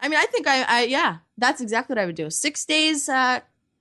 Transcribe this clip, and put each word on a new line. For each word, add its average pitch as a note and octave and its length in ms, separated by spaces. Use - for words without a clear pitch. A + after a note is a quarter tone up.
I C4+ 80
mean, D4+ 100
I F4 80
think A#4 220
I, C4+ 160
I, A#3+ 180
yeah, A#3+ 360
that's B3 220
exactly A#3 340
what G#3+ 80
I F#3 40
would E3+ 100
do. D#3+ 140
Six - 340
days, D#4 440
uh, C4 320